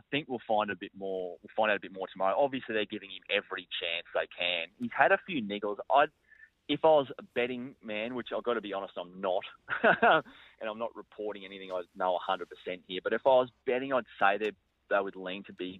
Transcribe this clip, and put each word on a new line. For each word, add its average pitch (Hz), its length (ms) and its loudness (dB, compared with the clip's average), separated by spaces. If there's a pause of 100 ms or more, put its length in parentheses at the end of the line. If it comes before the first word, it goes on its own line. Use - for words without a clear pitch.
(120)
think 147 160 -2
we'll 123 180 -6
find 104 240 2
a 98 60 -4
bit 98 220 -12
more. 92 440 -6
We'll 104 140 -20
find 110 160 4
out 101 60 2
a - 20 -2
bit 92 140 -14
more 95 180 -8
tomorrow. 95 260 0
Obviously, 131 380 -2
they're 107 100 0
giving 98 260 -10
him 92 180 -18
every 95 400 -2 (100)
chance 85 340 -4
they 82 140 0 (100)
can. 87 300 -2 (140)
He's 120 120 -6
had 151 200 6
a 196 120 2
few 156 160 -4
niggles. 104 360 -4 (120)
I, 143 160 6 (600)
if 143 160 -2
I 160 60 8
was 143 180 6 (100)
a - 60 -14 (120)
betting 123 460 -4
man, 110 340 -6
which 117 200 -6
I've 107 80 -4
got 120 120 0
to 110 60 -4
be 98 120 -6
honest, 95 260 -6
I'm 90 220 -12
not, 98 220 2 (380)
<laughs> - 20 -14 (800)
and 110 80 -6
I'm 107 100 -8
not 117 140 -4
reporting 101 520 -10
anything 95 260 -12
I 90 120 -4 (120)
know 92 200 2
a 85 40 0
hundred 90 300 -2
percent 90 380 -10
here. 92 140 -6
But 104 120 -2
if 110 120 -2
I 139 40 6
was 127 200 6 (160)
betting, 131 280 -2
I'd 123 100 2 (160)
say 101 180 4
they, 104 140 -2 (380)
they 101 100 4
would 98 160 -4
lean 95 280 -8
to 101 100 -18
be 92 260 -8